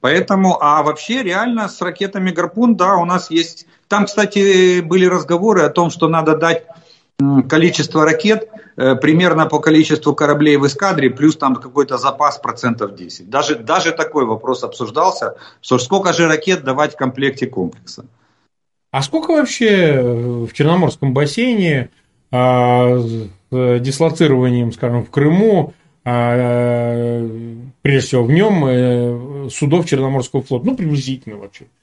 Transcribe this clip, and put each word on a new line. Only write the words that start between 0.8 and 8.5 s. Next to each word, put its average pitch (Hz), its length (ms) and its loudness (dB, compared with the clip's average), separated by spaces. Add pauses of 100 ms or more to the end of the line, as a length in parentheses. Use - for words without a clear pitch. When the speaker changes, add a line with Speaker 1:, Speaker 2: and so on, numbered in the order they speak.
Speaker 1:
вообще 151 400 -4
реально 214 460 -4
с - 120 -12
ракетами 185 500 -4
«Гарпун», 185 460 0
да, 185 200 2
у 170 100 0
нас 180 240 -2
есть... 165 360 -4 (220)
Там, 202 160 2
кстати, 196 760 2
были 175 240 2
разговоры 180 560 2
о 151 80 2
том, 170 200 0
что - 180 -2
надо 156 280 2
дать, 165 280 -2 (540)
м, 139 300 2
количество 160 560 2
ракет, 208 460 0 (260)